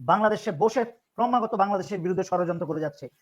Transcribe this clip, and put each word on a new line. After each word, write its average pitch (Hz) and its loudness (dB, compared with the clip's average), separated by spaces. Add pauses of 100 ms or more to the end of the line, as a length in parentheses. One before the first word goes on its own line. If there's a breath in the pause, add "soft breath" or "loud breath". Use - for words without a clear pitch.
বাংলাদেশে 202 2
বসে 220 2
ক্রমাগত 240 -2
বাংলাদেশের 196 0
বিরুদ্ধে 180 0
ষড়যন্ত্র 175 -2
করে 151 -4
যাচ্ছে। 151 -6 (140)